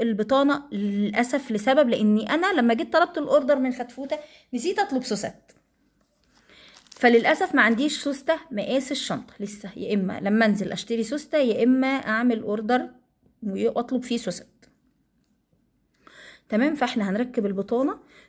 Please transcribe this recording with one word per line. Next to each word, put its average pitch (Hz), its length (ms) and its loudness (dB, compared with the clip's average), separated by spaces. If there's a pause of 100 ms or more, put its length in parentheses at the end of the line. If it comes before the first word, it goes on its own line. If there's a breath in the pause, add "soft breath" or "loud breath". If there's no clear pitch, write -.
البطانة 233 720 0
للاسف، 208 800 -2
لسبب 262 360 4
لاني 214 420 2
انا 359 220 2
لما 240 220 4
جيت 269 180 -6
طلبت 349 260 2
الاوردر 285 400 2
من 262 120 0
فتفوتة 269 480 -8 (360 loud breath)
نسيت 285 240 -2
اطلب 277 240 0
سوست، - 540 -6 (1300 soft breath)
فللاسف 254 640 4
ما 254 80 6
عنديش 233 400 2
سوستة 285 360 -2 (120)
مقاس 240 420 -4
الشنطة - 480 -8
لسه، 202 360 -10
يا 196 180 -6
اما 190 260 -2
لما 214 260 2
انزل 202 260 0
اشتري 226 320 -4
سوستة 294 340 -2
يا 233 260 2
اما 262 220 4
اعمل 240 560 0
اوردر 214 480 -2 (520)
واطلب 226 600 -2
فيه 240 140 -4
سوست. - 300 -6 (2000 loud breath)
تمام، 262 260 2
فاحنا 240 360 -2
هنركب 226 360 -2
البطانة 233 520 -2 (300 soft breath)